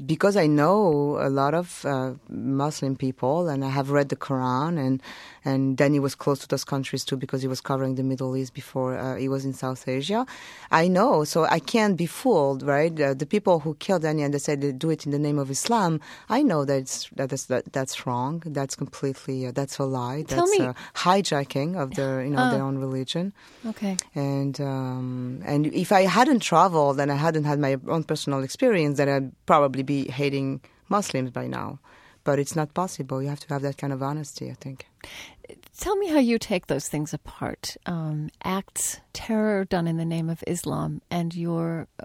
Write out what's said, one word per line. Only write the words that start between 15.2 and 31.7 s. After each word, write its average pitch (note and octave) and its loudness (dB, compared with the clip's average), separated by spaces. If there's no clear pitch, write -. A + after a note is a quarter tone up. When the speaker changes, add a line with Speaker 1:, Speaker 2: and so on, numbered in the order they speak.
Speaker 1:
of C#3 -2
Islam, F3 0
I C4 2
know D#3+ 2
that C#3 2
it's, - -6
that C3+ -4
is, C3+ -6
that, - -4
that's - -6
wrong. C3+ -2
That's C#3 -6
completely, C3+ -6
uh, B2 -8
that's C#3 -4
a C#3 0
lie. C3 -4
Speaker 2:
Tell E4+ 2
Speaker 1:
That's G4 4
Speaker 2:
me. B2+ 4
Speaker 1:
a B2+ -4
hijacking F3 2
of C3+ -4
their, C3+ 0
you C3+ -2
know, C#3 2
Speaker 2:
Ah. B3+ 4
Speaker 1:
their C#3 0
own C3+ -2
religion. C3+ -4
Speaker 2:
Okay. G3+ -4
Speaker 1:
And, C#3 -2
um, B2+ -6
and D3 2
if F3+ 0
I F#3+ 8
hadn't A3+ 6
traveled D#3+ 4
and C#3+ 2
I C#3+ 0
hadn't D#3 2
had D3 2
my C3+ 2
own D#3+ 0
personal C#3+ -2
experience, D3+ 2
then C#3 4
I'd C3+ 0
probably C#3 6
be C#3 -2
hating C#3 -2
Muslims C3+ 0
by B2+ -6
now. B2+ -8